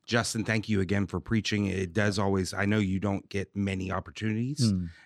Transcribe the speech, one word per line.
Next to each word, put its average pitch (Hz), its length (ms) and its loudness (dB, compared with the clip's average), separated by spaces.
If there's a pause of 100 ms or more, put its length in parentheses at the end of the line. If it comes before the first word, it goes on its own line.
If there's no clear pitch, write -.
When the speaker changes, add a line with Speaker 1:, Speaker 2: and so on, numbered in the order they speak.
Speaker 1:
Justin, 113 380 0
thank 110 240 0
you 101 140 2
again 98 260 0
for 90 140 -4
preaching. 104 460 0
It 92 260 -2
does 104 260 2
always, 98 340 0
I 98 120 0
know 107 140 4
you 95 200 2
don't 98 300 -2
get 98 260 -6
many 95 360 -2
opportunities, 110 840 0
Speaker 2:
Mm. 90 160 -2 (160)